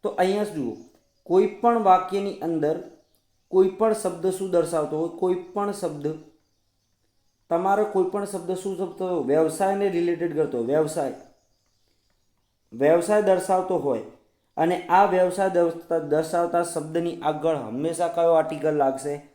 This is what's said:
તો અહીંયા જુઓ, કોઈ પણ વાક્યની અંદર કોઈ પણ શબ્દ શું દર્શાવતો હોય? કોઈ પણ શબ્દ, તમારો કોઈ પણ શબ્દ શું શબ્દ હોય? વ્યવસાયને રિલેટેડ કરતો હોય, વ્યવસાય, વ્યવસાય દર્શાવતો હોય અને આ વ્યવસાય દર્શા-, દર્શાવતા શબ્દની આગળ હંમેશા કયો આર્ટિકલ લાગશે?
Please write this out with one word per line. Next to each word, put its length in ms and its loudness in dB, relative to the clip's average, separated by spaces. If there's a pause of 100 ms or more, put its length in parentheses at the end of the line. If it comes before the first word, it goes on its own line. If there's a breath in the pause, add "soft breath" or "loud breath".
તો 60 -4
અહીંયા 360 0
જુઓ, 320 -6 (480)
કોઈ 220 4
પણ 360 2
વાક્યની 560 2
અંદર 440 -2 (680)
કોઈ 200 6
પણ 240 0
શબ્દ 380 -4
શું 200 -6
દર્શાવતો 480 0
હોય? 200 -6
કોઈ 160 0
પણ 380 -6
શબ્દ, 460 -6 (1300)
તમારો 340 2
કોઈ 200 0
પણ 200 -4
શબ્દ 300 -6
શું 220 -6
શબ્દ 260 -8
હોય? 220 -2
વ્યવસાયને 640 2
રિલેટેડ 480 -2
કરતો 220 0
હોય, 80 -2
વ્યવસાય, 480 0 (1600)
વ્યવસાય 500 4
દર્શાવતો 560 2
હોય 240 -2 (540)
અને 300 0
આ 180 6
વ્યવસાય 460 2
દર્શા-, 480 0
દર્શાવતા 640 0
શબ્દની 580 -4
આગળ 360 0
હંમેશા 520 -4
કયો 240 2
આર્ટિકલ 420 2
લાગશે? 460 -2 (140)